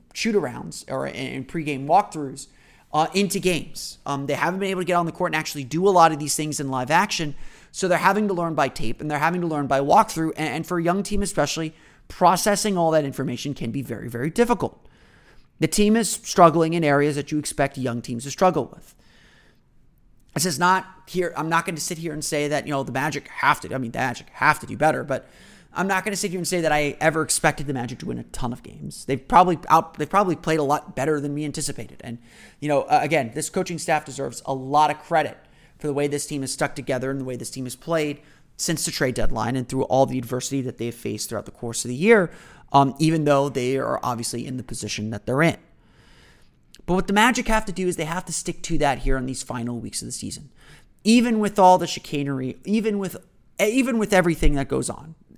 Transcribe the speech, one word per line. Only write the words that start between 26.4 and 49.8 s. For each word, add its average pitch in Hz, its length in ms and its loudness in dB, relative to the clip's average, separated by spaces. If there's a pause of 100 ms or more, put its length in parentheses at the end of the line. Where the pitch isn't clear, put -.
say 175 140 0
that 156 100 2
I 151 280 0
ever 156 220 2
expected 147 440 0
the 143 80 -4
Magic 123 240 -6
to - 80 -12
win 120 120 -6
a 117 60 -10
ton - 280 -4
of 123 100 -12
games. - 420 -14
They've 131 240 -4
probably 175 300 8 (100)
out-, 160 300 4
they've 151 100 -4
probably 190 280 2
played 160 240 0
a - 20 0
lot 143 340 -2
better 147 240 0
than 143 140 -4
we 151 100 -6
anticipated. 139 580 -8
And, 117 160 -10 (420)
you 147 80 -4
know, 143 140 4
uh, 147 200 2
again, 139 320 0
this - 160 -6
coaching 180 280 -4
staff 151 280 -2
deserves 135 400 -8
a 139 80 -4
lot 143 360 4
of 147 100 -6
credit 151 360 -2 (420)
for - 80 -8
the 143 60 -2
way 143 140 0
this 143 200 -4
team 147 140 -6
has 131 120 -6
stuck - 220 -2
together 131 360 -4
and 139 100 -4
the 127 40 -8
way 127 120 -8
this 120 140 -10
team 131 140 -10
has 123 120 -10
played 156 440 -2 (360)
since - 280 -2
the 165 60 -4
trade 131 240 -2
deadline 113 400 2
and 127 140 -4
through 131 160 -2
all 131 220 4
the 127 120 -2
adversity 123 420 -4
that 123 180 -6
they've 117 160 -6
faced 110 340 -6
throughout 104 160 -6
the - 80 -16
course - 320 -8
of 120 40 -8
the 123 60 -4
year, 190 380 4 (400)
um, 139 260 6
even 160 260 4
though 143 240 4
they 127 280 -2
are 123 260 -2
obviously 120 420 -4
in 127 120 -8
the 127 80 -8
position 107 460 -6
that 104 160 -8
they're 127 160 2
in. - 140 -2 (1300)
But 175 100 0
what 185 120 0
the 196 60 -2
Magic 226 340 4
have 220 200 2
to 190 60 -6
do 180 140 -4
is 175 100 -2
they 170 80 -4
have 170 200 -6
to 170 80 -10
stick - 320 -8
to 165 140 0
that 135 220 2
here 135 160 2
in 127 100 -4
these 131 180 -8
final 120 340 -6
weeks 113 240 -10